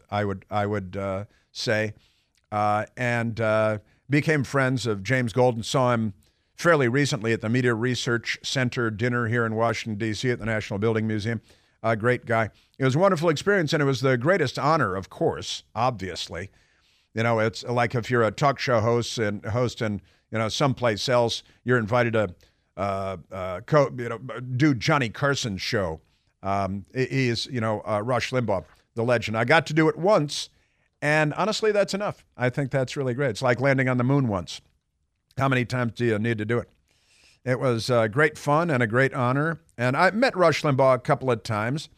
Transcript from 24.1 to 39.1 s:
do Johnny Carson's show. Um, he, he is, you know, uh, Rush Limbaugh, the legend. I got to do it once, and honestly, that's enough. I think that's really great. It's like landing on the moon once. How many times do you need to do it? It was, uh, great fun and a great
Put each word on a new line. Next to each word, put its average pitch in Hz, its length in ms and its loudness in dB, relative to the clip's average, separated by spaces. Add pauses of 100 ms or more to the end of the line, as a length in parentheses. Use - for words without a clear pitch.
do 143 180 4
Johnny 131 340 0
Carson's 123 540 -4
show. 90 380 -4 (420)
Um, 98 420 -4 (100)
he, 127 120 -2
he 135 220 0
is, 117 180 -2
you 123 140 -6
know, 110 260 0
uh, 104 160 -2
Rush 120 280 -2
Limbaugh, 107 340 -2 (300)
the 117 100 -2
legend. 117 340 0
I 117 60 2
got 156 220 4
to - 60 -6
do 156 160 4
it 151 80 0
once, 165 540 0 (500)
and 151 340 2
honestly, 208 380 0
that's 202 220 0
enough. 196 300 -6 (120)
I 123 140 0
think 139 220 -2
that's 131 240 -2
really 131 180 -2
great. 135 160 -2
It's 101 120 -6
like 123 180 2
landing 131 280 4
on 127 80 2
the 123 80 2
moon 135 240 4
once. 92 320 -4 (800)
How 135 100 2
many 127 160 2
times 120 280 -2
do 120 120 -4
you 110 140 2
need 113 200 0
to 107 60 -4
do 117 140 0
it? 101 100 -6 (760)
It 127 140 0
was, 120 300 0
uh, 117 200 4
great 151 280 2
fun 156 340 0
and 127 120 2
a 120 40 2
great 127 280 2